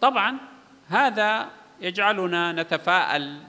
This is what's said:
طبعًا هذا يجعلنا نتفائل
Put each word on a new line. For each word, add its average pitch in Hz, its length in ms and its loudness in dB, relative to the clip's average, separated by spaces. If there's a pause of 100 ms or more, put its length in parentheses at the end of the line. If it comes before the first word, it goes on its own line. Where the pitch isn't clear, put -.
طبعًا 233 300 2 (580)
هذا 214 420 2 (500)
يجعلنا 180 720 0
نتفائل 165 720 0 (240)